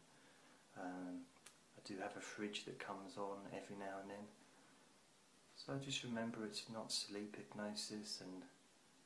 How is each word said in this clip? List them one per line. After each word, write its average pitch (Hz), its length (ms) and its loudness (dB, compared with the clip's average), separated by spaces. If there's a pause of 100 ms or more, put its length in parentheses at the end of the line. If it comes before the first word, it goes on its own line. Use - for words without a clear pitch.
(800)
Um, 90 460 2 (500)
I - 120 -12
do 101 160 0
have 104 160 4
a - 20 0
fridge - 460 2
that 98 120 -2
comes 98 380 -2
on 101 340 2
every 98 260 0
now 98 260 2
and 98 80 -4
then. 101 160 -2 (1300)
So 139 260 2
just 135 220 4
remember, 117 400 4
it's - 260 0
not 113 220 0
sleep 104 440 2
hypnosis, 104 840 0
and 92 220 -4 (640)